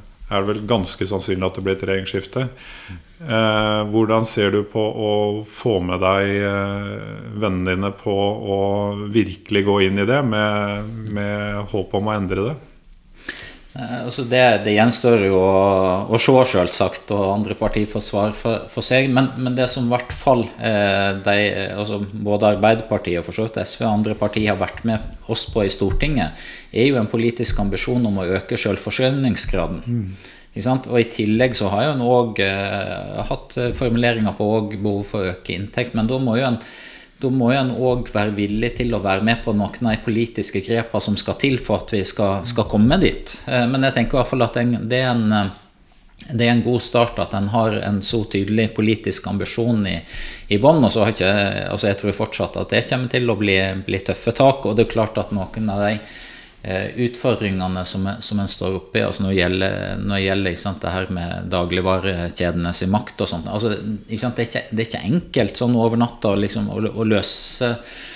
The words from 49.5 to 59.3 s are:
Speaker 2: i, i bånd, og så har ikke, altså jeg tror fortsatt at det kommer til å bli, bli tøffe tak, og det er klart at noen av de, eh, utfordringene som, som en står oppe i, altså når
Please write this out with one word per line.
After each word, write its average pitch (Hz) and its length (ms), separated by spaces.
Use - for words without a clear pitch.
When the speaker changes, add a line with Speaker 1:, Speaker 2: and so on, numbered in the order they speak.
Speaker 2:
i, 90 80
i 104 80
bånd, 147 240
og 101 80
så 113 140
har 110 80
ikke, 92 160
altså 101 180
jeg 98 140
tror 101 160
fortsatt 95 420
at 95 80
det 113 220
kommer 127 180
til 123 240
å 101 60
bli, 101 180
bli 98 160
tøffe - 320
tak, 135 300
og 107 100
det 113 80
er - 80
klart 110 240
at 104 160
noen 104 400
av 101 140
de, 107 100
eh, 95 220
utfordringene 98 800
som, 95 220
som 104 160
en 98 80
står 95 300
oppe - 240
i, - 20
altså 98 220
når 95 80